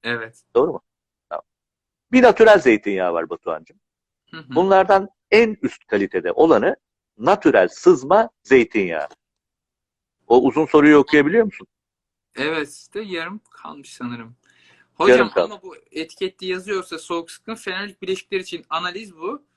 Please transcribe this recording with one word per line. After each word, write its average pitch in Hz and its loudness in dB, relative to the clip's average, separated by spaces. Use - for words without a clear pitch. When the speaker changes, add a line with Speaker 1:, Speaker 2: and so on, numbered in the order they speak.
Speaker 1:
Evet. 117 -10
Speaker 2:
Doğru 151 0
mu? - -12
Tamam. - -12
Bir 247 4
natürel 220 6
zeytinyağı 101 0
var 82 -6
Batuhan'cığım. 82 -12
Speaker 1:
Hı 160 -16
hı. 131 -12
Speaker 2:
Bunlardan 190 2
en 220 2
üst - -10
kalitede 95 -4
olanı 151 2
natürel 123 2
sızma 180 2
zeytinyağı. 95 0
O 123 4
uzun 135 -2
soruyu 151 6
okuyabiliyor 151 2
musun? 185 -14
Speaker 1:
Evet, 147 -8
de 202 -12
yarım 185 -12
kalmış 156 -20
sanırım. 120 -14
Speaker 2:
Yarım 131 4
Speaker 1:
Hocam 123 4
Speaker 2:
kaldı. - -4
Speaker 1:
ama 196 -20
bu - -20
etikette 185 -12
yazıyorsa 185 -10
soğuk 170 -10
sıkım - -16
fenolik 196 -14
bileşikler 190 -8
için 175 -14
analiz 180 -10
bu. 220 -12